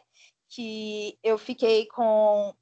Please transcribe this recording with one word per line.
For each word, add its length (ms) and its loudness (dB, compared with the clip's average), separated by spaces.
que 720 -10
eu 160 0
fiquei 500 0
com 760 2